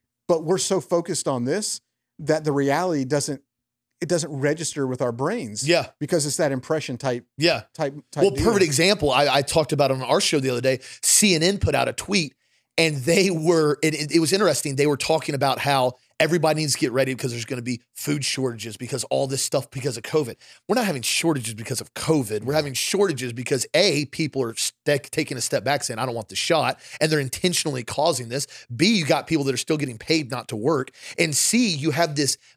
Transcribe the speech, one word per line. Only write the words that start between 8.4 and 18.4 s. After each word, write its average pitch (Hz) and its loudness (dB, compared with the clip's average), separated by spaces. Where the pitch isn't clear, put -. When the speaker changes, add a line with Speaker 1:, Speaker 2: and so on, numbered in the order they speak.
Speaker 2:
perfect 202 6
example. 156 4
I, 143 4
I 135 4
talked 151 0
about 139 4
on 131 -2
our 135 4
show 165 2
the 131 0
other 120 0
day. 127 2
C - 4
N 156 2
N 196 4
put 147 2
out 127 2
a 120 -2
tweet 180 -2
and 160 4
they 170 4
were, 160 4
it, 156 4
it, 147 -6
it 160 6
was 156 2
interesting. 160 2
They 143 4
were 147 2
talking 156 -2
about 135 0
how 135 0
everybody 156 2
needs 147 -2
to - -4
get 135 0
ready 131 0
because 127 -6
there's 117 -8
gonna 127 -8
be 120 -6
food 147 -4
shortages 117 -4